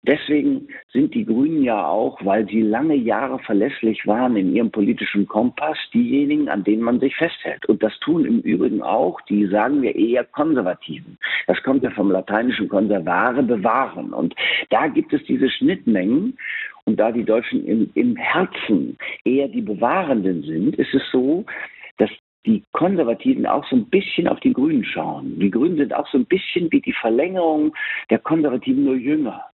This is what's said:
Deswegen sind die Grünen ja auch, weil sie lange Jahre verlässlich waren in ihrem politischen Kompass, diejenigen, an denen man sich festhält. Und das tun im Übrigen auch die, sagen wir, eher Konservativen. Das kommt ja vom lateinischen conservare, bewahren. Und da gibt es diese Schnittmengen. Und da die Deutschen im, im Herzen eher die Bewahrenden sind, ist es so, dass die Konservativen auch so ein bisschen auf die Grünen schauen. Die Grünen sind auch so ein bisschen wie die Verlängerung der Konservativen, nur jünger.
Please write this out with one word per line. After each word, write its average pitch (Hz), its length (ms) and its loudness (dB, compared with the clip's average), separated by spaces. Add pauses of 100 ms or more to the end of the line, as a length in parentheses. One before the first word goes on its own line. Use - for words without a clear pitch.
Deswegen 147 640 0 (240)
sind 131 220 0
die 117 100 0
Grünen 143 380 2
ja 110 240 0
auch, 107 380 -2
weil 101 220 2
sie 104 140 0
lange 117 340 2
Jahre 123 460 0
verlässlich 110 640 0
waren 117 300 2
in 92 180 2
ihrem 113 160 2
politischen 104 560 0
Kompass, 123 500 0 (160)
diejenigen, 139 560 2
an 95 160 -2
denen 107 180 2
man 117 180 2
sich 135 160 0
festhält. - 500 -4
Und 104 160 2
das 107 180 -2
tun 160 240 0
im 117 160 2
Übrigen 107 420 0
auch 147 400 0
die, 104 240 2
sagen 113 360 2
wir, 120 140 0
eher 117 280 2
Konservativen. 110 920 -4 (280)
Das - 160 2
kommt 131 200 2
ja - 80 -2
vom 98 200 0
lateinischen 107 580 0
conservare, 101 760 0
bewahren. 113 680 0
Und 80 220 -4 (360)
da 117 160 2
gibt 156 260 0
es 143 120 -2
diese 127 260 2
Schnittmengen. 135 880 0 (460)
Und 107 160 0
da 110 100 4
die 113 140 -2
Deutschen 113 420 0
im, 110 280 0
im 120 220 2
Herzen - 840 -2 (260)
eher 135 240 2
die 120 140 -4
Bewahrenden 107 800 0
sind, 135 340 -2
ist - 180 -2
es 135 160 2
so, 143 340 0 (520)
dass 107 140 2 (360)
die 110 160 2 (100)
Konservativen 135 760 0
auch - 220 -2
so 135 80 0
ein - 100 4
bisschen 180 420 0
auf - 120 -2
die 127 140 2
Grünen 143 300 2
schauen. - 540 -8
Die 196 120 2
Grünen 165 260 2
sind 143 160 0
auch - 160 -4
so - 80 -2
ein 254 80 4
bisschen - 460 -2
wie 139 100 4
die - 140 -6
Verlängerung 156 800 0 (340)
der 117 120 2
Konservativen, 135 640 0
nur 131 120 2
jünger. 123 480 -2 (120)